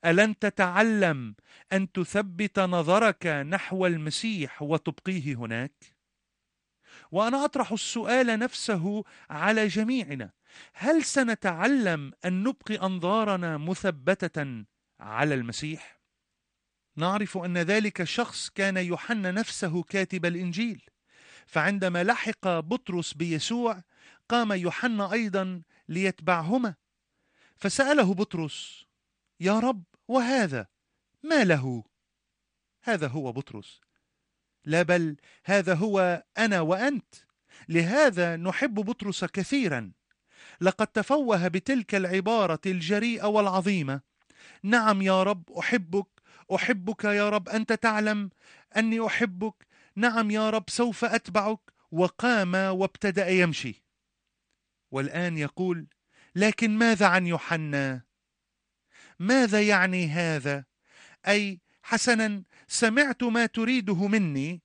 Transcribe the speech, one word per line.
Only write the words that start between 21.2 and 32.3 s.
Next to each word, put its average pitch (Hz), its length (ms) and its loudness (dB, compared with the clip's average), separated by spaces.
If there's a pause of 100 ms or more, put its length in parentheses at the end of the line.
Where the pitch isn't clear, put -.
فعندما 180 580 0
لحق 220 440 0
بطرس 175 680 -2
بيسوع 180 680 -2 (460)
قام 233 240 2
يوحنا 196 600 -2
أيضا 190 500 -2 (260)
ليتبعهما، 180 840 0 (840)
فسأله 254 580 2
بطرس: - 720 -6 (540)
"يا 196 180 2
رب، 226 260 0 (240)
وهذا 233 580 2 (560)
ما 302 220 4
له؟" 131 400 0 (1000)